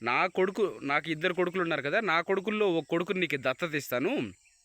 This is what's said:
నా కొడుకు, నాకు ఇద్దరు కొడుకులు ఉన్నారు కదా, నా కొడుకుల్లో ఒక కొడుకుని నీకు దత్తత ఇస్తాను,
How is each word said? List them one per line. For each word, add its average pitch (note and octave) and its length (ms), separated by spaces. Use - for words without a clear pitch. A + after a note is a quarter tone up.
నా C3 240
కొడుకు, F#3 560
నాకు C#3+ 280
ఇద్దరు D#3+ 220
కొడుకులు F3+ 300
ఉన్నారు D#3+ 200
కదా, D#3 180
నా E3+ 200
కొడుకుల్లో G3 520
ఒక E3 120
కొడుకుని F3 360
నీకు D3 160
దత్తత C#3 380
ఇస్తాను, C#3 580